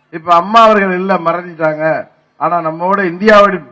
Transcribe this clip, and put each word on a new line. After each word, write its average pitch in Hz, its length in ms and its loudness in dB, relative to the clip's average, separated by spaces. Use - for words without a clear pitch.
இப்ப 165 160 -12
அம்மா 208 240 2
அவர்கள் 202 320 2
இல்ல, 190 160 -2
மறைஞ்சிட்டாங்க. 165 580 -4
ஆனா 165 120 -2
நம்மோட 175 340 -4
இந்தியாவுடைய 196 500 2